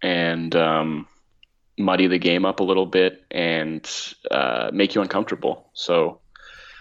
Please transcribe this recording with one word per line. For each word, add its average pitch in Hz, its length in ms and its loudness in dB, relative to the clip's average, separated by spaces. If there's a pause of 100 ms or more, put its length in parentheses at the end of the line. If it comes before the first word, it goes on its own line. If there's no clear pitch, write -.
and, 85 540 -2
um, 80 520 0 (720)
muddy 92 300 2
the 90 120 2
game 87 260 2
up 95 160 -2
a - 20 2
little 95 220 2
bit 92 460 2
and, 80 580 -4 (420)
uh, 60 400 0
make 101 240 0
you 107 60 2
uncomfortable. 87 720 -2
So, 85 460 0 (600)